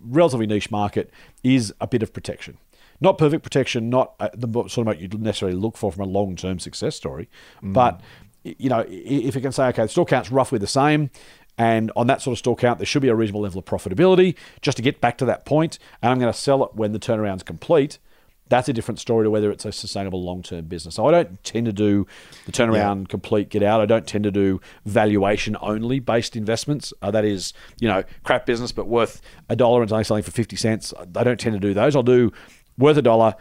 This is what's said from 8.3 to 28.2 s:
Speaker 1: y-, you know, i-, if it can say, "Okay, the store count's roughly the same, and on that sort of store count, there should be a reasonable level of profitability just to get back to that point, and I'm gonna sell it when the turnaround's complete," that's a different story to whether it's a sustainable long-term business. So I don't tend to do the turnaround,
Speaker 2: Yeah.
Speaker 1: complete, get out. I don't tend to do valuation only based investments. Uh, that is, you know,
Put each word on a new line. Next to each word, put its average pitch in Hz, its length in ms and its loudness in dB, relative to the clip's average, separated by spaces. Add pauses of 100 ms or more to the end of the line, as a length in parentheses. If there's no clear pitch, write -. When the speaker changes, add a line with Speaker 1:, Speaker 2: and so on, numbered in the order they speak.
Speaker 1:
y-, - 140 -12
you 127 120 -2
know, 113 100 0
i-, 104 80 -2
if 120 480 -4
it 120 60 -6
can 131 100 -4
say, 135 160 0
"Okay, - 140 0
the - 60 0
store 175 180 0
count's 123 260 0
roughly 131 260 0
the 101 80 -4
same, 147 440 0 (480)
and 113 360 2
on 117 120 0
that 135 160 0
sort 127 100 -4
of 110 60 -6
store 120 180 0
count, 120 220 0
there 101 80 -6
should 143 160 0
be 131 60 4
a 113 60 4
reasonable 107 280 0
level 92 160 -6
of - 80 -14
profitability 175 680 2 (280)
just 143 160 -2
to 117 40 -6
get - 200 0
back - 160 0
to 131 80 -2
that - 180 -2
point, 156 340 0 (220)
and 117 100 2
I'm 127 80 2
gonna 117 140 2
sell 139 320 2
it - 100 -10
when 107 180 -2
the 107 60 -4
turnaround's 104 440 -2
complete," 147 560 0 (500)
that's 123 200 2
a 139 40 -2
different 110 260 -6
story 113 280 0
to 104 40 2
whether 104 200 2
it's - 160 -8
a 104 60 -8
sustainable 95 520 -6
long-term 90 420 -10
business. 82 280 -12
So 113 120 -2
I 151 40 6
don't 165 340 2
tend 117 220 -4
to 110 80 -2
do 101 320 2 (400)
the - 60 -14
turnaround, 104 480 2
Speaker 2:
Yeah. 95 80 -10
Speaker 1:
complete, 104 420 -2
get 101 120 0
out. 107 200 4
I 104 40 2
don't 113 200 2
tend 104 180 -4
to 107 60 2
do 95 280 2 (280)
valuation 104 760 2
only 110 400 -4
based 117 360 -2
investments. 113 680 -4
Uh, 98 80 -2
that 107 160 2
is, 95 260 -4 (280)
you 117 80 2
know, 104 160 2 (200)